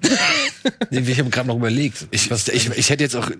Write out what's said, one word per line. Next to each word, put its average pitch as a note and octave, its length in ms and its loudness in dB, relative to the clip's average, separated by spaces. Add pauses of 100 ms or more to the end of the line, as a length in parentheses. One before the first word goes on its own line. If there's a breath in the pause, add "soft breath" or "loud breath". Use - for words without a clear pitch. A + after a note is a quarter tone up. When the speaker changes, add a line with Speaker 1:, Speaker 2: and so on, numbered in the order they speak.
Speaker 1:
<laughs> - 880 0
Nee, B2+ 80 0
ich B2+ 200 2
hab C3 100 0
grad B2+ 180 0
noch A#2 100 0
überlegt, A#2+ 540 0
Speaker 2:
Ich, G2 200 0
Speaker 1:
was A2+ 160 0
Speaker 2:
ich, A#2 220 0
ich B2 200 0
hätte C#3+ 140 2
jetzt B2+ 140 -2
auch, A2 120 -4 (100)